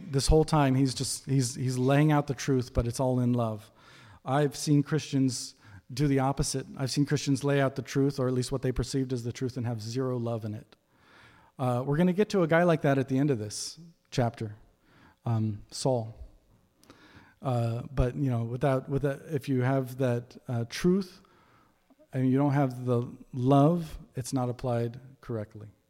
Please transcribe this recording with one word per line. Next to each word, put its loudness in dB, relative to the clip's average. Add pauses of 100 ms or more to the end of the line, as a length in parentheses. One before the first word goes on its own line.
(100)
This 0
whole 8
time 4
he's 2
just, -6
he's, 0
he's -2
laying 4
out 2
the -2
truth, -2
but -4
it's -4
all 0
in 2
love. -4 (540)
I've 0
seen 2
Christians -2 (380)
do 0
the 2
opposite. -2 (120)
I've -2
seen 2
Christians 0
lay 2
out 0
the -6
truth, 0
or 0
at 0
least -2
what -4
they 0
perceived -2
as -4
the -6
truth, -6
and -4
have -6
zero -4
love -4
in -6
it. -16 (800)
Uh, 0
we're 0
gonna 4
get 2
to 2
a 2
guy 4
like 4
that 4
at 0
the 0
end 4
of 0
this -10 (320)
chapter, -4 (680)
um, -2
Saul. -2 (1300)
Uh, -2 (120)
but, 0
you 0
know, -2
without, -2
with -2
that, -2 (100)
if -4
you 2
have 0
that, -2 (120)
uh, -2
truth 0 (960)
and 2
you 4
don't 2
have 0
the 0 (280)
love, 4 (160)
it's -8
not -2
applied -4 (220)
correctly. -10 (220)